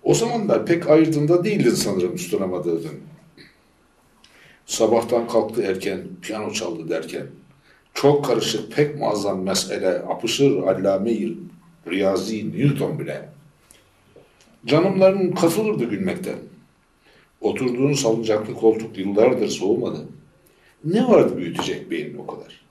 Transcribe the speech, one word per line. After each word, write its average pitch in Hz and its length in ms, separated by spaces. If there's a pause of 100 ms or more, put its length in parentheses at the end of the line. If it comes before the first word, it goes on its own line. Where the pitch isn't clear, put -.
O - 100
zamanlar 220 520
pek 170 240
ayırdığında 156 540
değildin 190 320
sanırım 92 400
tutunamadığın. 90 680 (1800)
Sabahtan 113 640
kalktı 110 340
erken, 95 400 (200)
piyano 107 320
çaldı 82 360
derken, 80 380 (640)
çok 143 320
karışık, 113 460
pek 147 280
muazzam 101 440
mesele, 95 460
apışır 117 680
Allame-i 98 800 (500)
Riyazi 98 680
Newton - 420
bile. - 300 (1400)
Canımların 185 680
katılırdı 208 520
gülmekten. 92 540 (1040)
Oturduğun 127 520
salıncaklı 113 600
koltuk 110 440
yıllardır 104 500
soğumadı. - 580 (800)
Ne 196 240
vardı 160 300
büyütecek 87 540
beynin 76 260
o 76 100
kadar? - 440